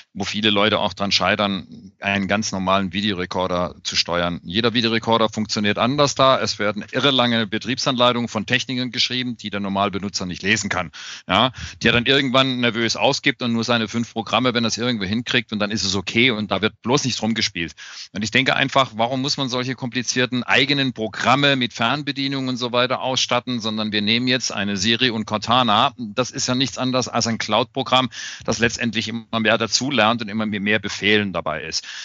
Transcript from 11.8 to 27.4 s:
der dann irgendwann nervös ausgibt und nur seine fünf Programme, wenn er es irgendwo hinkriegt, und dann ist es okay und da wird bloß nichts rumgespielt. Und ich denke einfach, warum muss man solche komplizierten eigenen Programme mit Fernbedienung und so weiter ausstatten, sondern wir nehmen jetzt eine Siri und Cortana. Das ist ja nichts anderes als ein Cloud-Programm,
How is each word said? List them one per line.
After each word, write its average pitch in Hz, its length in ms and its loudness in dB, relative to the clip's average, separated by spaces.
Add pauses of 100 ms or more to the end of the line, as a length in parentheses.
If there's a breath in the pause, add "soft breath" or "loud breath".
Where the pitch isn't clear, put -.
der 113 100 4
dann 117 140 2
irgendwann 131 540 2
nervös 117 360 0
ausgibt 135 460 0
und 120 100 0
nur 113 120 0
seine 113 240 2
fünf 117 240 -4
Programme, 117 420 0
wenn 117 100 0
er 110 40 0
es - 100 -2
irgendwo 117 260 -2
hinkriegt, 113 480 -2
und 110 60 -2
dann 101 120 0
ist 107 140 -2
es 98 100 -2
okay 117 360 2
und 107 200 -4
da 95 120 0
wird 107 200 -2
bloß 131 220 2
nichts 123 180 -2
rumgespielt. 104 520 -2 (380 loud breath)
Und 107 100 -6
ich 107 80 -2
denke 131 260 2
einfach, 135 380 2
warum 117 280 0
muss 143 140 -2
man 135 120 -2
solche 123 260 -2
komplizierten 123 680 -2
eigenen 135 500 2
Programme 131 640 2
mit 123 160 -2
Fernbedienung 139 760 -2
und 127 80 -2
so 117 160 -4
weiter 123 280 0
ausstatten, 123 600 -2
sondern 107 320 -2
wir 104 100 0
nehmen 117 260 2
jetzt 127 240 0
eine 101 240 -2
Siri 113 340 2
und 110 160 -2
Cortana. 113 720 2
Das 117 340 -4
ist - 180 -4
ja 127 60 0
nichts 127 240 -2
anderes 127 300 -2
als 117 180 -2
ein 113 120 -2
Cloud-Programm, 123 720 0 (340 loud breath)